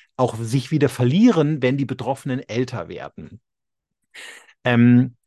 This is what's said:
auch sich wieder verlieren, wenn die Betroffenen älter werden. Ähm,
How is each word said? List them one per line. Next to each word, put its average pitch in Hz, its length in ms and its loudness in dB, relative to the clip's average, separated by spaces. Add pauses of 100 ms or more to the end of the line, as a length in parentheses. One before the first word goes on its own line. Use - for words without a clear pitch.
(160)
auch 123 200 -2
sich 117 360 -4
wieder 143 180 2
verlieren, 156 720 2
wenn 127 160 0
die 139 80 -2
Betroffenen 127 540 -6
älter 110 500 -6
werden. - 500 -16 (1200)
Ähm, 123 520 4 (120)